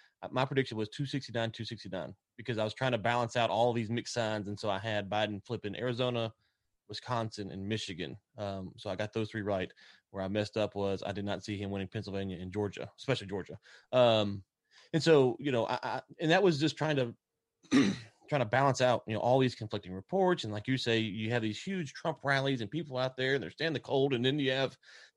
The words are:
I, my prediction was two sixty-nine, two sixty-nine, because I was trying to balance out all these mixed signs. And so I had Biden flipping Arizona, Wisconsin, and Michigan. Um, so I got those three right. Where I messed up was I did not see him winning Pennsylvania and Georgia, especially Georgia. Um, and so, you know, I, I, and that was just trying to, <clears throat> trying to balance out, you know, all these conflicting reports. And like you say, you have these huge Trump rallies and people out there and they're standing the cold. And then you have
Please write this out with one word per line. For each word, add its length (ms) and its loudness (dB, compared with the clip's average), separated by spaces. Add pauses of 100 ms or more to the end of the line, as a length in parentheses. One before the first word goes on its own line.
(220)
I, 80 -8
my 140 0
prediction 320 0
was 120 -2
two 180 -6
sixty-nine, 440 -4
two 140 -8
sixty-nine, 500 -8 (220)
because 220 -6
I 60 2
was 100 -2
trying 180 0
to 60 2
balance 360 0
out 160 2
all 220 2
these 180 -2
mixed 240 -4
signs. 320 -2
And 120 -6
so 120 -2
I 80 0
had 320 -2
Biden 340 -2
flipping 320 -6
Arizona, 560 -2 (560)
Wisconsin, 640 -6
and 160 -8
Michigan. 500 -6 (220)
Um, 380 -8
so 140 -8
I 60 -4
got 160 -4
those 180 -2
three 120 -6
right. 300 -2 (400)
Where 100 -6
I 60 -2
messed 280 -2
up 200 -2
was 280 -2
I 80 -4
did 120 -6
not 200 -4
see 140 -6
him 120 -6
winning 180 -4
Pennsylvania 520 -6
and 120 -10
Georgia, 440 -4
especially 300 -2
Georgia. 320 -8 (340)
Um, 520 4 (500)
and 80 2
so, 380 8
you 120 -2
know, 140 2
I, 160 0
I, 180 -4 (200)
and 100 2
that 120 6
was 160 6
just 200 0
trying 180 0
to, 180 0 (580)
<clears throat> 200 8 (360)
trying 120 2
to 60 0
balance 340 4
out, 260 4
you 80 -2
know, 60 0
all 180 6
these 180 2
conflicting 360 -8
reports. 520 0
And 80 -6
like 160 -6
you 100 2
say, 220 2
you 300 -2
have 120 0
these 180 -2
huge 320 -6
Trump 300 -6
rallies 380 0
and 100 -6
people 260 -6
out 200 -2
there 180 0
and 80 0
they're 80 -8
standing 240 -4
the 60 -4
cold. 340 2
And 100 2
then 140 2
you 140 2
have 240 0 (400)